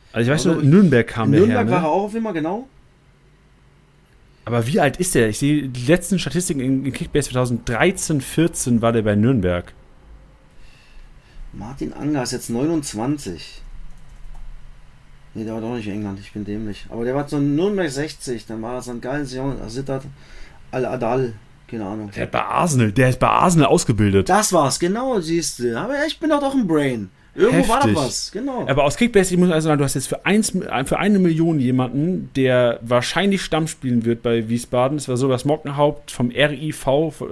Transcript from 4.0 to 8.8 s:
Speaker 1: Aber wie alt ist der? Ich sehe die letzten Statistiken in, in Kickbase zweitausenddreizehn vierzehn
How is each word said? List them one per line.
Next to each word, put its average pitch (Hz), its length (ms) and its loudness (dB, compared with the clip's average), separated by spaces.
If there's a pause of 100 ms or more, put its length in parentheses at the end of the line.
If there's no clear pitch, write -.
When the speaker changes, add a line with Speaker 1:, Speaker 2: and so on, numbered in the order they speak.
Speaker 1:
Aber 117 220 0
wie 160 140 0
alt 143 180 2
ist 180 160 -2
der? 117 160 4
Ich 104 80 -4
sehe 143 320 0
die 123 160 -8
letzten 180 320 2
Statistiken 160 440 -4
in, 135 220 0
in 135 80 -4
Kickbase 147 380 -2
zweitausenddreizehn 127 920 0
vierzehn 127 600 0